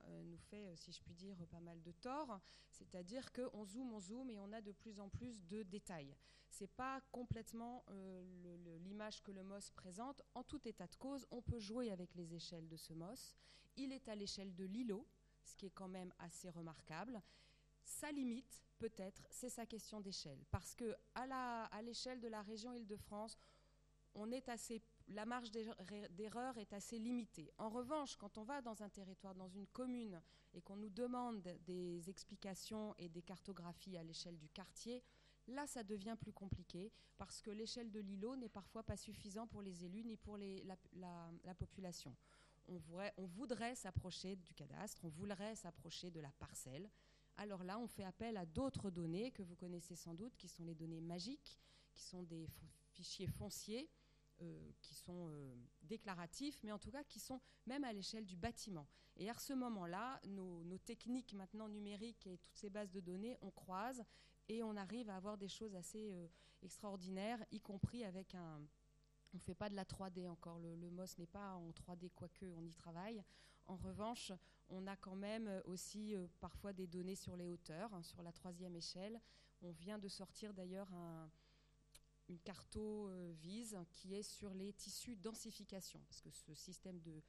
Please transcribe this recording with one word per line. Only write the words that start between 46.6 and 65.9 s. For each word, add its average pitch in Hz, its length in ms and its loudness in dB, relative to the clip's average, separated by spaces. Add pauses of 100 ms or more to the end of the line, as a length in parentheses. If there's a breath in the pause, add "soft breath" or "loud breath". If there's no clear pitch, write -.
Alors 196 280 2
là, 190 160 4
on 240 80 2
fait 202 160 -2
appel 220 340 2
à 180 80 4
d'autres 202 460 6
données 175 400 6
que 208 100 -4
vous 175 140 -4
connaissez 175 400 -2
sans 165 180 -2
doute, 214 240 -2
qui 185 100 -8
sont 170 160 -4
les 165 120 2
données 160 260 0
magiques, 180 580 0 (320 loud breath)
qui - 120 -10
sont 180 180 -2
des 165 240 -2
fo-, 160 220 -6 (240)
fichiers - 360 0
fonciers, 220 640 2 (520 loud breath)
euh, 156 300 -4 (100)
qui - 120 -10
sont, 175 360 -2
euh, 139 260 -4 (260)
déclaratifs, 190 800 0
mais 214 80 0
en 208 80 2
tout 214 120 -4
cas 277 120 -2
qui - 160 -8
sont 262 220 -2 (240 loud breath)
même 277 180 4
à 247 80 6
l'échelle 214 340 2
du 185 120 -2
bâtiment. 170 500 2 (300 loud breath)
Et 190 120 2
à 233 40 2
ce - 200 2
moment-là, 233 720 4
nos, 185 380 0
nos 175 140 0
techniques 233 560 2
maintenant 208 340 -2
numériques 208 600 -2
et 180 100 -2
toutes - 180 -16
ces 208 140 -2
bases 202 220 2
de 190 80 0
données, 190 420 2
on 190 100 -2
croise 220 520 2 (440 loud breath)
et 226 160 6
on 214 120 6
arrive 208 340 2
à 190 80 2
avoir 202 200 2
des 196 120 2
choses 214 260 0
assez, 208 380 0